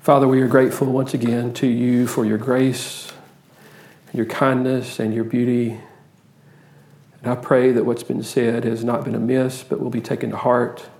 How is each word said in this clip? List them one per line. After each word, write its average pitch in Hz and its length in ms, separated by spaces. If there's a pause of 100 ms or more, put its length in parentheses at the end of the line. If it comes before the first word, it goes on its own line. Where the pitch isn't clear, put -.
Father, 139 260
we 131 140
are 127 40
grateful 131 420
once 131 260
again 120 400
to 135 120
you 123 400
for 117 200
your 107 100
grace, 127 760 (1000)
your 113 140
kindness, 131 760
and 110 140
your 113 100
beauty. 120 560 (1400)
And 120 100
I - 40
pray 127 360
that 117 140
what's 117 160
been 120 200
said 117 420
has 117 200
not 117 200
been 127 100
amiss, 131 480
but - 180
will 127 80
be 117 140
taken 123 300
to - 40
heart - 480 (160)